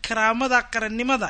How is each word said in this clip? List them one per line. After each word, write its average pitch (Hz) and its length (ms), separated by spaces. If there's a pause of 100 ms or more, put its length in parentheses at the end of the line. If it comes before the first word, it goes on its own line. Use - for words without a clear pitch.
karaamada 233 600
qarannimada 226 680